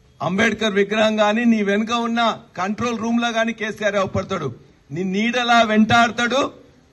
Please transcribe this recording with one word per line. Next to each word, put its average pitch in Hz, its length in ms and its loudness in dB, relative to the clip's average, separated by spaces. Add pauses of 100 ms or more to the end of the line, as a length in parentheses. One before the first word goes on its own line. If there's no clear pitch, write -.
(200)
అంబేద్కర్ 208 600 0
విగ్రహం 214 420 2
గాని, 208 200 2 (100)
నీ 220 60 2 (120)
వెనుక 214 220 -2 (140)
ఉన్న 233 140 -2 (380)
కంట్రోల్ 214 460 -4
రూమ్ 233 200 0
లో 240 140 -2
గాని 226 220 0
కేసీఆర్ 208 420 -2
అవపడతాడు. 190 460 -4 (460)
నీ 170 80 -6 (120)
నీడలా 233 440 2 (120)
వెంటాడతాడు, 233 720 2 (520)